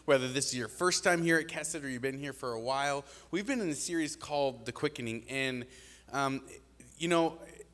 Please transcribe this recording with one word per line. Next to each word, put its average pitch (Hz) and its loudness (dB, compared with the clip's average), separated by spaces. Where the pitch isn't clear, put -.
whether 135 6
this 131 0
is 123 -4
your 123 -2
first - 2
time 175 4
here 165 6
at 156 -2
Kesed 160 -6
or 139 -6
you've 123 -4
been 135 -2
here 143 -6
for 127 -4
a 113 -4
while. 139 0
We've 196 0
been 254 2
in 175 0
a 143 -2
series 165 -2
called 135 -2
The 123 -4
Quickening, 117 -4
and, 131 -2
um, 135 0
you 165 -2
know, 165 4